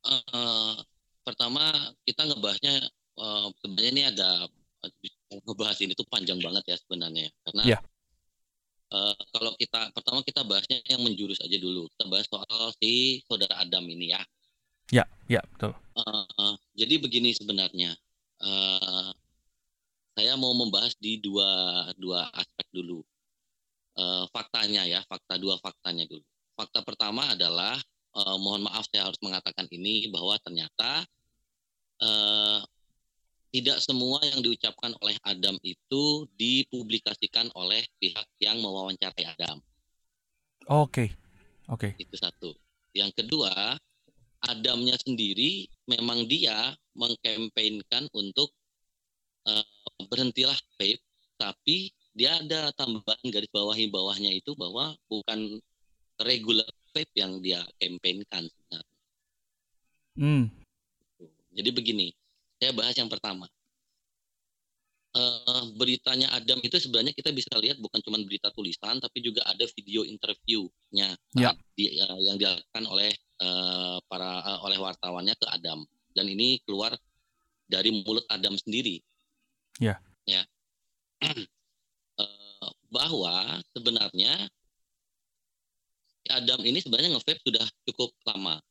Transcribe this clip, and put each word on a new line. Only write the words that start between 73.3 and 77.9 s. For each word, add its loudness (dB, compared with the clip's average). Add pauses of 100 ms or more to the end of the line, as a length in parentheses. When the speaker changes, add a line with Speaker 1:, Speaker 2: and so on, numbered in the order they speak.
Speaker 1:
para, -4
eh, -4
oleh 2
wartawannya -2
ke 0
Adam. -6 (240)
Dan 0
ini 2
keluar -2 (720)
dari 4